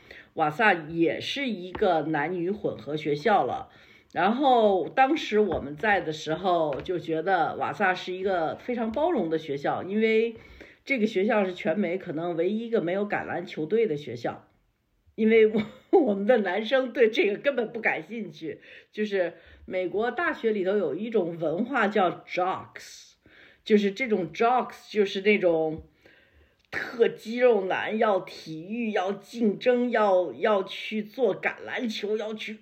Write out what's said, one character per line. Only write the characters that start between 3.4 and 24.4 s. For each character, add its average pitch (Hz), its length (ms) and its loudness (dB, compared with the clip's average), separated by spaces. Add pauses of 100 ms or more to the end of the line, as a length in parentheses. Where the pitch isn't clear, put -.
了。 101 220 -4 (460)
然 185 220 2
后 226 540 4
当 269 260 4
时 214 240 0
我 165 220 2
们 143 160 -8
在 202 240 2
的 156 100 -6
时 156 220 -4
候 160 480 0
就 180 180 -4
觉 160 220 -4
得 160 340 0
瓦 120 160 -2
萨 185 240 0
是 180 160 -10
一 185 100 -8
个 170 360 -2
非 - 180 -6
常 226 160 -4
包 302 180 0
容 208 200 0
的 160 80 -2
学 156 180 -6
校， 143 280 -4
因 202 180 -2
为 226 340 2 (480)
这 269 160 -2
个 214 80 2
学 190 180 0
校 214 200 2
是 185 80 -4
全 180 260 -2
美 180 180 -2
可 185 140 -10
能 165 240 -4
唯 170 140 0
一 220 180 -4
一 - 20 -10
个 220 120 2
没 165 100 -2
有 202 160 -2
橄 143 180 -4
榄 131 200 -6
球 156 200 -8
队 220 220 2
的 156 80 -2
学 127 220 -10
校， - 320 -8 (680)
因 220 140 2
为 220 180 8
我， 214 160 0 (160)
<laughs> - 180 -2
我 240 160 4
们 196 140 -2
的 247 120 6
男 196 260 -2
生 262 260 0
对 233 180 4
这 226 220 0
个 202 60 -4
根 269 180 0
本 220 160 -2
不 226 80 -8
感 160 240 -2
兴 208 260 -10
趣。 156 300 -12 (320)
就 214 140 -4
是 185 300 -2 (280)
美 185 240 -4
国 220 240 -2
大 320 220 -2
学 226 180 -2
里 208 140 0
头 190 100 2
有 170 180 0
一 208 160 -6
种 175 280 0
文 165 260 -2
化 240 240 0
叫 202 240 2 (160)
jocks， - 840 -8 (500)
就 220 140 4
是 202 140 2
这 240 180 -6
种 196 240 -2
jocks 233 580 0